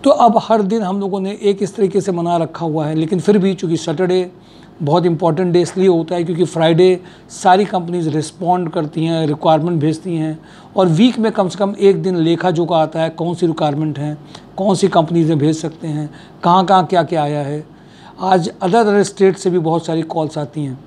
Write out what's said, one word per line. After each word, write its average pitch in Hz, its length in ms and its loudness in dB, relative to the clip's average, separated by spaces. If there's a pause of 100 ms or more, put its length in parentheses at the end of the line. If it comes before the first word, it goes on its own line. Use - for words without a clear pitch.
तो 269 60 4
अब 226 320 4
हर 220 200 0
दिन 214 200 -2
हम 190 180 -4
लोगों 196 200 -4
ने 190 220 -6
एक 202 200 0
इस 196 140 -6
तरीके 196 240 0
से 196 120 -4
मना 170 240 -2
रखा 165 300 -4
हुआ 151 200 -2
है, 156 80 -4
लेकिन 160 260 -2
फिर 202 180 4
भी 190 160 0
चूँकि 160 220 -4
Saturday 180 560 -2 (500)
बहुत 160 240 2
important 170 460 0
day 175 80 4
इसलिए 185 280 2
होता 165 260 0
है 175 100 -2
क्योंकि 175 200 0
Friday 170 560 2 (280)
सारी 185 360 4
companies 175 440 -4
respond 165 600 -2
करती 160 340 -4
हैं, 165 220 -2
requirement 160 540 0
भेजती 160 360 -2
हैं 156 240 -6 (360)
और 190 100 4
week 196 320 2
में 220 140 0
कम 196 160 0
से 165 100 -10
कम 196 220 -2
एक 196 220 4
दिन 185 140 -2
लेखा 170 340 0
जोखा 170 260 -2
आता 160 240 0
है, 160 100 -2
कौन 170 240 -6
सी 175 120 -2
requirement 156 520 -2
हैं, 151 200 -8 (380)
कौन 190 180 0
सी 190 140 2
companies 165 400 2
में 165 100 2
भेज 156 180 2
सकते 160 320 -10
हैं, 151 220 -6 (340)
कहाँ-कहाँ 180 420 4
क्या-क्या 165 360 0
आया 147 180 -2
है। 147 260 -8 (540)
आज 185 320 2 (120)
other, 220 200 4
other 202 300 2
state 190 200 4
से 190 160 -2
भी 180 80 0
बहुत 160 280 -2
सारी 165 160 -2
calls 160 360 -6
आती 147 260 -8
हैं 131 220 -10